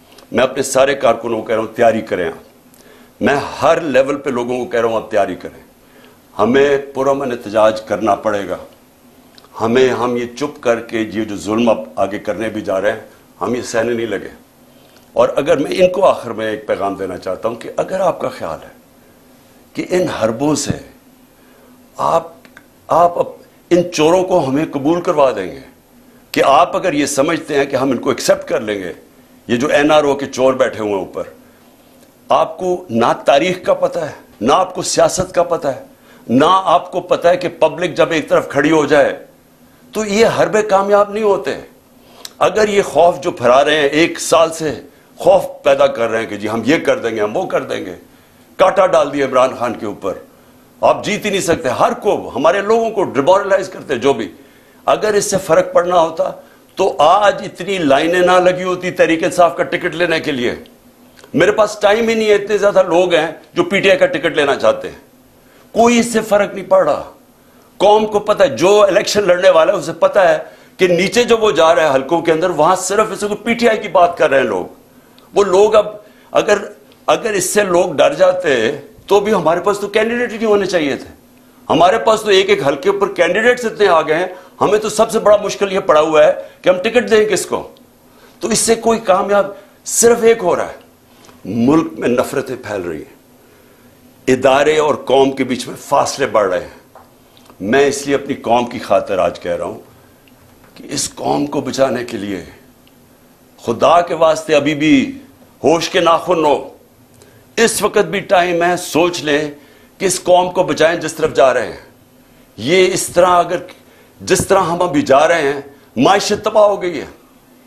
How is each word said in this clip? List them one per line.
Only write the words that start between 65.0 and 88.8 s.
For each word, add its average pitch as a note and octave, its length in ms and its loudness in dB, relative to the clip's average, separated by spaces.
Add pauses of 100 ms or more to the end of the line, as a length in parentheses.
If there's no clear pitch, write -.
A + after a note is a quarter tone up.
कोई A#3 240 4
इससे A3+ 240 0
फर्क G3+ 320 0
नहीं F#3 120 -10
पड़ F#3 180 4
रहा। A#2 280 -4 (680)
कौम G#3+ 260 4
को G#3 140 -2
पता G3 240 2
है, B2 120 0
जो G3+ 300 4
election G3+ 360 0
लड़ने F3+ 280 4
वाला E3 220 4
है F#3+ 60 0
उसे D#3 160 -8
पता F#3+ 280 2
है D#3+ 160 4 (400)
कि F#3 100 2
नीचे F3+ 360 2
जो A#3 120 2
वो G#3+ 160 2
जा D#3+ 200 4
रहा E3+ 140 2
है C#3 60 2
हलकों C3+ 300 0
के E3 100 2
अंदर, F3 180 0
वहां E3 280 2
सिर्फ G#3 340 0
इसे G3 160 -6
कोई G3+ 80 -6
पीटीआई A#3 420 0
की G3+ 120 -10
बात F3 280 2
कर D#3 120 2
रहे C3+ 100 4
हैं B2 80 0
लोग। F2+ 220 -4 (640)
वो G3+ 80 4
लोग G3+ 320 4
अब G#3 300 0 (280)
अगर, G3+ 360 0 (400)
अगर E3+ 260 0
इससे G3+ 300 0
लोग F3+ 320 0
डर D3 180 4
जाते D3+ 560 2 (380)
तो G3 120 4
भी G3+ 100 -2
हमारे F3 300 2
पास G3 200 -2
तो G3+ 80 -6
candidate A3+ 440 -2
ही A3+ 40 -10
नहीं A3 100 -4
होने G3+ 200 2
चाहिए D3+ 300 -2
थे। - 180 -14 (540)
हमारे F3 300 4
पास A3 240 0
तो G#3+ 80 -2
एक F#3+ 200 4
एक F#3 120 2
हल्के D3+ 300 0
पर G3 200 -2
candidates A3 520 2
इतने G3 220 0
आ E3+ 160 4
गए D3+ 120 0
हैं, F3+ 200 -4 (260)
हमें F#3+ 200 2
तो G#3+ 80 -4
सबसे G#3+ 300 0
बड़ा G#3 180 4
मुश्किल G3 320 -2
ये F#3+ 140 -2
पड़ा D3+ 180 2
हुआ D#3 240 4
है F3+ 80 4 (320)
कि F3 60 2
हम F#3 80 2
ticket A3 300 0
दें G#3+ 200 4
किसको। A#2+ 300 -4 (840)
तो A3+ 80 -4
इससे A3 280 0
कोई A3+ 220 0